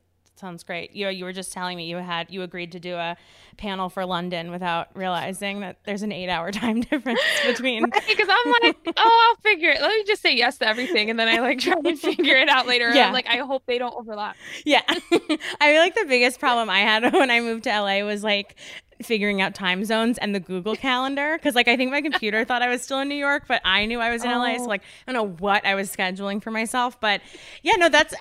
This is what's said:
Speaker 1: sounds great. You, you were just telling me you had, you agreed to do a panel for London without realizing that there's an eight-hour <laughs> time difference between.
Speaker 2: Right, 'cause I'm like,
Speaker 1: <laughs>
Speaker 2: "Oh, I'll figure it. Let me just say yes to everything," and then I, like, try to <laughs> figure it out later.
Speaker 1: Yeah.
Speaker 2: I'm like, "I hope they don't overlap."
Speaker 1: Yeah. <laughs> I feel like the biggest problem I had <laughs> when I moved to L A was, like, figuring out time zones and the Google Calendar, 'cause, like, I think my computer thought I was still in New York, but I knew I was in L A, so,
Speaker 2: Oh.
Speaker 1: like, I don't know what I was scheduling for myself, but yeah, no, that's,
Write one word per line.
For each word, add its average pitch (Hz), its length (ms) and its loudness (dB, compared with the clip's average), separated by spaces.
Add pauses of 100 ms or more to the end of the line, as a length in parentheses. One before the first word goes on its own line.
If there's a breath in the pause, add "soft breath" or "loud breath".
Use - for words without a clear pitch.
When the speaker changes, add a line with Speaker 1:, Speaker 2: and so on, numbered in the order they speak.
(360)
Speaker 1:
sounds 175 280 -16
great. 170 300 -10
You, 196 160 -6
you 185 160 -8
were 185 80 -10
just 185 180 -10
telling 180 260 -8
me 170 80 -10
you 170 120 -8
had, 170 340 -8
you 185 120 -8
agreed 175 280 -10
to 185 80 -14
do 180 160 -10
a 170 220 -6 (400 soft breath)
panel 190 320 -6
for 185 160 -6
London 175 460 -4
without 175 360 -4 (100)
realizing 190 600 -6
that 190 240 -12
there's 202 180 -6
an 208 120 -4
eight-hour 180 380 -4
<laughs> - 20 -6
time 220 280 -2
difference 262 380 -2 (260)
between. 240 380 0
Speaker 2:
Right, 381 340 0
'cause 381 120 2
I'm 480 240 4 (100)
like, 453 140 4 (100)
Speaker 1:
<laughs> 330 100 -2
Speaker 2:
"Oh, 453 320 6
I'll 466 120 0
figure 349 280 2
it. 285 120 2
Let 294 80 2
me 427 160 0
just 392 160 -2
say 330 120 2
yes 247 260 2
to 233 80 0
everything," 220 420 0
and 226 100 -2
then 226 80 2
I, 226 120 4
like, 247 200 0
try 285 200 2
to 320 160 0
<laughs> - 20 -8
figure 302 400 2
it 269 120 4
out 262 180 4
later. 240 260 2
Speaker 1:
Yeah. 240 140 6
Speaker 2:
I'm 190 60 -2
like, 254 140 -2
"I 233 120 0
hope 269 260 -4
they 247 120 -2
don't 247 180 -4
overlap." 214 420 -10 (280 loud breath)
Speaker 1:
Yeah. 277 200 6
<laughs> - 20 0
I 349 120 0 (720 loud breath)
feel 311 80 6
like 339 160 4
the 440 120 2
biggest 247 320 2
problem 233 300 0
I 190 100 4
had 220 240 4
<laughs> 240 100 2
when 285 180 4
I 233 100 4
moved 226 240 -4
to 240 60 0
L 208 160 0
A 196 160 0
was, 208 200 -4
like, 202 320 -2 (460 loud breath)
figuring 208 400 0
out 190 140 -2
time 190 300 -2
zones 226 320 0
and 202 180 -4
the 196 40 -2
Google 185 360 -6
Calendar, 269 680 -2
'cause, 285 140 -2
like, 240 120 4
I 233 100 4
think 254 140 -2
my 285 100 -2
computer 220 440 -2
thought 240 160 -2
I 247 80 2
was 247 120 -2
still 269 180 -6
in 277 80 -2
New 285 80 -4
York, 285 320 -2
but 247 160 -2
I 196 220 4
knew 240 140 -4
I 233 100 0
was 233 140 -2
in 247 80 -2
L 240 120 0
A, 233 140 -2
so, 247 80 -6
Speaker 2:
Oh. - 20 -6
Speaker 1:
like, 202 140 -2 (260 loud breath)
I 254 40 -8
don't 254 120 0
know 196 120 -6 (100)
what 202 200 2
I 196 100 2
was 196 200 -4
scheduling 196 460 -4
for 226 100 -10
myself, 240 480 -4
but 202 220 0 (420 loud breath)
yeah, 359 140 4
no, 339 120 6
that's, 302 320 4